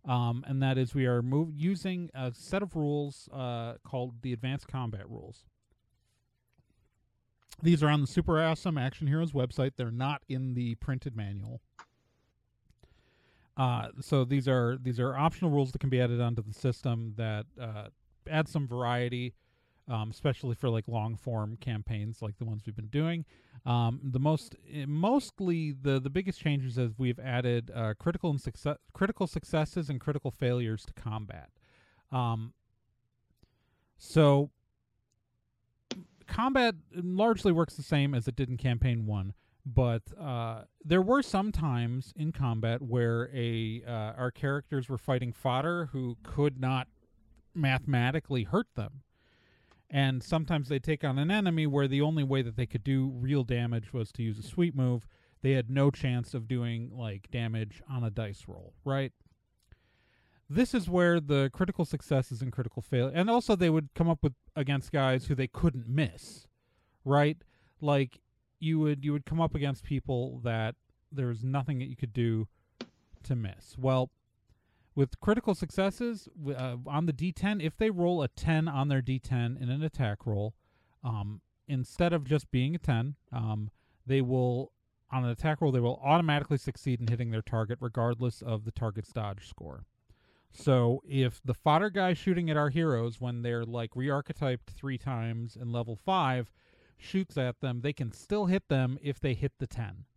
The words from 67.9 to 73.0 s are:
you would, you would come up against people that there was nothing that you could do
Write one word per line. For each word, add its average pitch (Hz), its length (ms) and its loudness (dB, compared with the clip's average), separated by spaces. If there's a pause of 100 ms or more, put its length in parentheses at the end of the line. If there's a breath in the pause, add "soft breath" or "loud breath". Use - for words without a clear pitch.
you 160 200 2
would, 147 260 2
you 147 80 2
would 147 120 -2
come 160 140 -2
up 165 160 2
against 139 300 -2
people 127 580 -2
that 113 320 -2 (360)
there 135 160 -2
was 117 180 -4
nothing 135 340 -2
that 135 60 -4
you 131 100 -10
could 113 180 -6
do 113 340 2 (760)